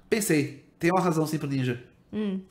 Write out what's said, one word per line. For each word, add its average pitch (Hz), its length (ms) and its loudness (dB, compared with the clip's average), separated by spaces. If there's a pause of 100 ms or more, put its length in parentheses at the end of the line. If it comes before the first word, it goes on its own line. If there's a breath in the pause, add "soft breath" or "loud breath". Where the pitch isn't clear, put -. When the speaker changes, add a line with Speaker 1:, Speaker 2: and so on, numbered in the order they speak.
Speaker 1:
pensei. 160 560 0 (120)
Tem 165 140 2
uma 185 100 4
razão 160 240 2
sim 156 120 -4
pro 147 100 -4
ninja. 127 360 -2 (300)
Speaker 2:
Hum. 202 260 -4 (120)